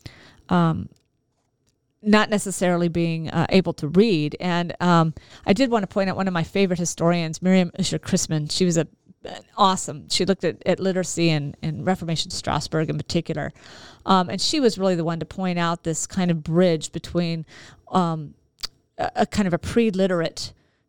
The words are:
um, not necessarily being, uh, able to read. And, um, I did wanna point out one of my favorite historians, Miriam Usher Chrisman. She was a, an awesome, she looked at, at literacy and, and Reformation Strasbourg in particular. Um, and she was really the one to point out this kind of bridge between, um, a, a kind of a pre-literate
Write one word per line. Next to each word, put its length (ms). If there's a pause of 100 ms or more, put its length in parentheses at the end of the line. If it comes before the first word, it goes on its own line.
(480)
um, 400 (1120)
not 280
necessarily 580
being, 420
uh, 200
able 240
to 140
read. 520
And, 400
um, 320 (340)
I 60
did 180
wanna 160
point 220
out 80
one 120
of 60
my 100
favorite 340
historians, 640
Miriam 360
Usher 200
Chrisman. 520
She 140
was 140
a, 80 (380)
an 180 (140)
awesome, 520
she 160
looked 200
at, 200
at 160
literacy 480
and, 340
and 240
Reformation 440
Strasbourg 580
in 80
particular. 560 (540)
Um, 240
and 100
she 200
was 180
really 160
the 100
one 160
to 60
point 320
out 260
this 220
kind 240
of 120
bridge 480
between, 540 (480)
um, 400 (640)
a, 200
a 100
kind 200
of 60
a 60
pre-literate 960 (340)